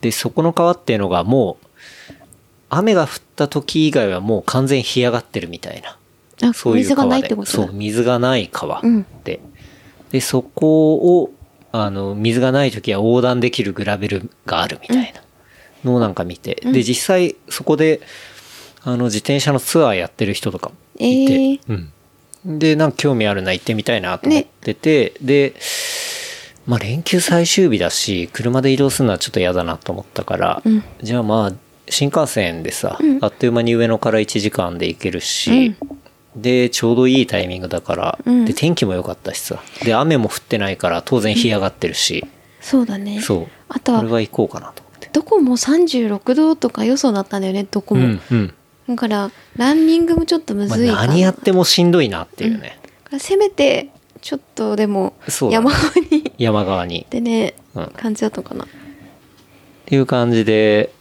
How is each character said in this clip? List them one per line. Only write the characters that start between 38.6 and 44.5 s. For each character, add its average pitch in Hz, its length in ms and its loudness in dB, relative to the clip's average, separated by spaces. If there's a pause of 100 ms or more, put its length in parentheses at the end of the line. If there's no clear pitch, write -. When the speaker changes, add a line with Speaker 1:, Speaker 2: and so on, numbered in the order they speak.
Speaker 1:
気 143 100 0
も 95 80 -2
良 90 100 -4
か 90 100 -8
っ - 40 -12
た - 160 -10
し - 60 -10
さ、 - 220 -10 (220)
で、 113 120 2
雨 147 220 2
も 107 120 0
降 - 100 -8
っ - 20 -14
て - 160 -4
な 98 120 -2
い 95 80 -6
か 90 120 -2
ら 85 120 -2
当 127 180 0
然 104 160 0
干 120 140 2
上 107 100 0
が 95 80 -2
っ - 60 -4
て - 140 -6
る - 60 -4
し、 - 300 -2
Speaker 2:
う - 20 -14
ん。 - 40 -20 (320)
そ - 200 0
う 233 40 0
だ 202 120 -8
ね。 202 240 -8
Speaker 1:
そ 113 140 -2
う。 - 120 -4 (220)
Speaker 2:
あ - 100 -6
と - 140 0
は、 - 80 4
Speaker 1:
こ 113 40 -2
れ 113 60 -2
は 117 100 2
行 107 80 -4
こ - 140 0
う - 60 -2
か - 100 -12